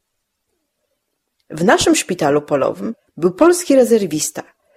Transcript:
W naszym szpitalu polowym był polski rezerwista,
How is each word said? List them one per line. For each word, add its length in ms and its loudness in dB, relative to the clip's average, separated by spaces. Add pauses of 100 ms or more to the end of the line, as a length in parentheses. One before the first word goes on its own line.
(1500)
W 140 -8
naszym 320 2
szpitalu 460 -2
polowym 540 -4 (220)
był 140 0
polski 440 2
rezerwista, 680 0 (340)